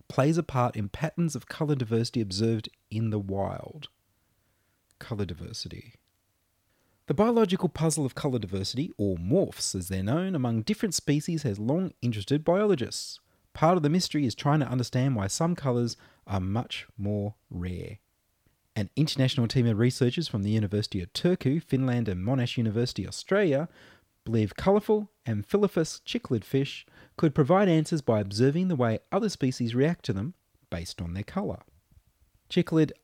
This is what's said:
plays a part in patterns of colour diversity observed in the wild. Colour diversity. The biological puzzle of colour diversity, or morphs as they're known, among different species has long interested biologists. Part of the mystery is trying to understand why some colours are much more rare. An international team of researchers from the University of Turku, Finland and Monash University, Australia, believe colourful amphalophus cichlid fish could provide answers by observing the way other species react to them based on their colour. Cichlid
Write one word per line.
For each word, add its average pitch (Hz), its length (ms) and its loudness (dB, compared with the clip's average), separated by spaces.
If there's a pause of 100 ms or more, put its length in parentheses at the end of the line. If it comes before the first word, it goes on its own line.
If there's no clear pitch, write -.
plays 147 280 2
a 170 60 2
part 123 340 0
in 104 140 -4
patterns 160 460 -2
of 120 100 -10
colour 151 300 -2
diversity 113 460 0
observed 110 460 -2 (220)
in 110 220 -2
the 107 80 0
wild. 98 680 -6 (1080)
Colour 101 280 -6
diversity. - 680 -12 (1120)
The 156 80 -2
biological 208 560 2
puzzle 156 380 0
of - 80 -10
colour 127 240 -2
diversity, 101 580 -4
or 98 200 0
morphs 120 580 0
as 90 140 -6
they're 92 120 -2
known, 165 320 -2
among 117 300 0
different 208 320 -2
species 151 480 -2
has 101 160 -2
long 151 420 0
interested 120 420 0
biologists. 185 760 0 (340)
Part 165 220 4
of 165 80 2
the 143 60 2
mystery 151 360 0
is 110 80 0
trying 147 280 2
to 131 40 0
understand 127 520 0
why 98 100 0
some 165 300 0
colours 120 400 0 (280)
are 101 140 -2
much 98 480 -4 (100)
more 104 380 -4 (140)
rare. 87 500 -8 (800)
An 104 180 -2
international 127 540 2
team 120 180 2
of 110 100 2
researchers 123 520 2
from 101 140 -2
the 104 80 0
University 104 500 0
of 87 100 -10
Turku, 170 500 0
Finland 123 460 0
and 92 180 -2
Monash 127 300 0
University, 113 500 0
Australia, 170 600 0 (560)
believe 110 320 0
colourful 208 560 2 (160)
amphalophus 160 800 0
cichlid - 380 -2
fish - 400 -2 (320)
could 160 180 2
provide 180 320 4
answers 160 320 2
by 110 220 2
observing 135 480 2
the 165 80 0
way 113 220 2 (120)
other 208 160 0
species 127 480 -2
react 143 300 2
to 117 80 -2
them 110 200 -4 (360)
based 85 320 -8
on 85 120 -6
their 98 80 -4
colour. 180 380 -6 (880)
Cichlid 160 440 2 (100)